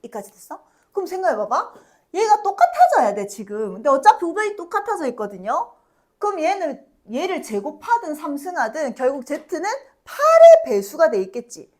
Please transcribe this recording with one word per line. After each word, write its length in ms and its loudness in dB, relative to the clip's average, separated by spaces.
이까지 300 -16
됐어? 300 -20
그럼 140 -6
생각해봐봐. 640 -2
얘가 300 2
똑같아져야 720 2
돼, 120 -6
지금. 480 -10
근데 140 -4
어차피 360 2
우변이 320 -4
똑같아져 520 -6
있거든요. 640 -6
그럼 220 -4
얘는, 460 -4
얘를 300 -4
제곱하든 720 -6
삼 220 -8
승하든 580 -6
결국 320 -4
Z는 360 -8
팔의 640 8
배수가 440 0
돼 120 -2
있겠지. 580 -12